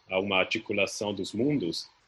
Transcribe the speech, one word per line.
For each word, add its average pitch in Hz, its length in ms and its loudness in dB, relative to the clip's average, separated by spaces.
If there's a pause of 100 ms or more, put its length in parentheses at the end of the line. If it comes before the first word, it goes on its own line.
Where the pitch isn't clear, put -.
a 95 100 2
uma 98 180 2
articulação 101 760 0
dos 95 200 -6
mundos, 110 560 0 (180)